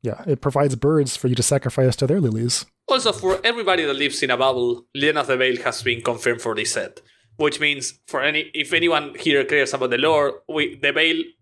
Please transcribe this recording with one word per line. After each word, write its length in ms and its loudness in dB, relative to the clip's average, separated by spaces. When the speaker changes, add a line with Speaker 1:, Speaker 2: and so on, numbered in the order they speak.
Speaker 1:
Yeah, 260 -6
it 140 0
provides 360 0
birds 380 2
for 140 -2
you 60 2
to 80 -2
sacrifice 540 2
to 100 0
their 160 2
lilies. 420 -2
Speaker 2:
Also, 240 2
for 320 0
everybody 400 2
that 120 0
lives 260 -2
in 80 0
a 80 4
bubble, 480 0
Liliana 240 2
of 60 -2
the 100 2
Veil 260 2
has 200 -2
been 180 0
confirmed 400 -2
for 140 -4
this 180 -4
set, 300 -6
which 240 0
means 460 -2
for 160 -4
any, 320 -2
if 180 -4
anyone 460 0
here 260 2
cares 300 0
about 160 -2
the 80 0
lore, 500 2
we, 280 -4
the 160 0
Veil 300 0